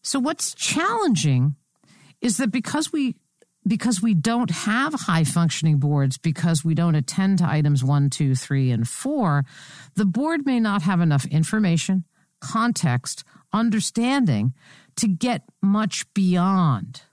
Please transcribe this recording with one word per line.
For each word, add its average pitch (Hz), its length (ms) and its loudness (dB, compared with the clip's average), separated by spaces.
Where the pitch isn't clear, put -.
So - 200 -4
what's 294 340 -4
challenging 214 1000 0
is 233 160 0
that 254 120 0
because 285 440 -4
we, 277 240 -2
because 214 340 0
we 220 120 2
don't 226 380 0
have 247 420 -2
high-functioning 165 880 0
boards, 139 380 0
because 165 460 -2
we 160 120 0
don't 170 200 2
attend 190 440 0
to 175 60 2
items 147 380 2
one, 143 260 2
two, 131 260 0
three, 131 360 0
and 117 160 0
four, 202 560 -2
the 208 100 0
board 285 400 -2
may 247 160 0
not 208 220 0
have 175 180 2
enough 147 240 2
information, 170 800 0
context, 196 840 -4
understanding 220 1000 0
to 233 140 0
get 196 340 -2
much 202 520 0
beyond 180 880 2